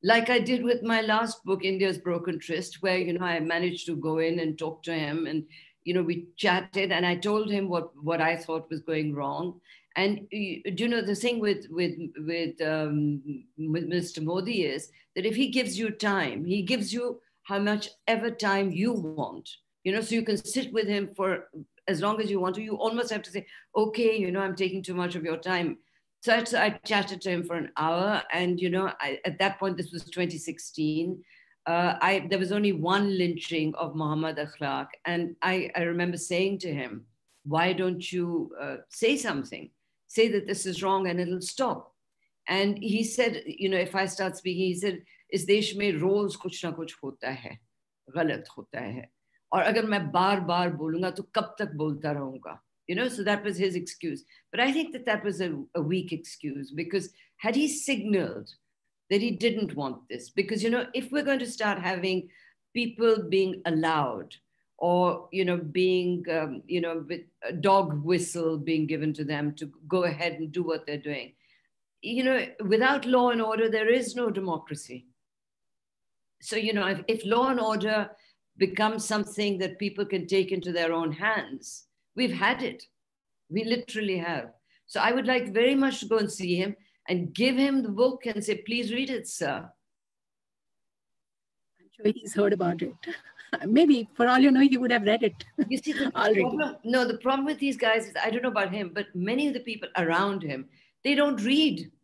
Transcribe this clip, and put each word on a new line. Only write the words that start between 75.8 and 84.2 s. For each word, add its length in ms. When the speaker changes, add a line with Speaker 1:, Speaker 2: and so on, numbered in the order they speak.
Speaker 1:
So, 140
you 180
know, 140
if, 200
if 180
law 240
and 100
order 500
becomes 480
something 540
that 200
people 260
can 220
take 240
into 200
their 200
own 200
hands, 760
we've 180
had 300
it. 200
We 140
literally 540
have. 320